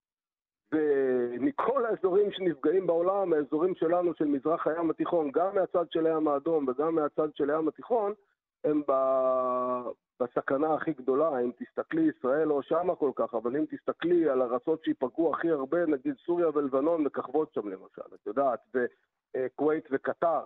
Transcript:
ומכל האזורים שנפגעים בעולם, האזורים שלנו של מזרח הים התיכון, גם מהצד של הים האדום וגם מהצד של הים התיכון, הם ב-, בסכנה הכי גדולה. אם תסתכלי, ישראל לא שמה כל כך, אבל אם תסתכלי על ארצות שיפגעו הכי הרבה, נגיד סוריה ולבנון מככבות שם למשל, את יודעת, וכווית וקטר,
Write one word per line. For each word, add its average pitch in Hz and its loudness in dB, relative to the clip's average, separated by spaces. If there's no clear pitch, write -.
ומכל 135 0
האזורים 202 2
שנפגעים 175 0
בעולם, 175 2
האזורים 156 0
שלנו 175 0
של 160 -2
מזרח 151 0
הים 160 0
התיכון, 151 0
גם 175 0
מהצד 175 0
של 160 2
הים 156 2
האדום 147 0
וגם 143 0
מהצד 156 0
של 143 0
הים 160 0
התיכון, 208 -2
הם 151 2
ב-, 127 2
בסכנה 139 0
הכי 151 -2
גדולה. 135 0
אם 120 0
תסתכלי, 156 -2
ישראל 143 0
לא 143 0
שמה 170 -2
כל 139 0
כך, 113 -4
אבל 120 -4
אם 156 -2
תסתכלי 160 0
על 131 2
ארצות 127 -2
שיפגעו 151 -2
הכי 165 -2
הרבה, 160 0
נגיד 143 0
סוריה 175 2
ולבנון 147 0
מככבות 135 -2
שם 107 -4
למשל, 95 -14
את - -20
יודעת, 120 0
וכווית 127 -4
וקטר, 135 -2